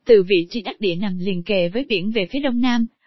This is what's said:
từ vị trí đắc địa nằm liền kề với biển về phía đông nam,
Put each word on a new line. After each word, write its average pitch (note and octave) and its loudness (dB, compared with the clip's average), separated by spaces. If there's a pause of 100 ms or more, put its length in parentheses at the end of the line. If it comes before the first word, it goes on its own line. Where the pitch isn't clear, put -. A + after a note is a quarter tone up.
từ G#3+ 8
vị F3 0
trí A#3 -6
đắc - -10
địa F3+ -2
nằm F#3 -4
liền F3+ -4
kề F3+ 0
với A#3 -4
biển G3+ -2
về G#3 -2
phía C#4 -4
đông B3+ 0
nam, A#3+ 2 (220)